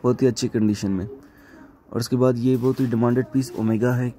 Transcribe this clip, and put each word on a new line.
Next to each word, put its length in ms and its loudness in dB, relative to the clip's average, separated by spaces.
बहुत 180 2
ही 60 4
अच्छी 200 0
condition 440 0
में। 140 -2
और 920 -16
उसके 180 -2
बाद 220 2
ये 200 2
बहुत 220 0
ही 80 2
demanded 380 2
piece 340 -2
omega 340 0
है, 260 -2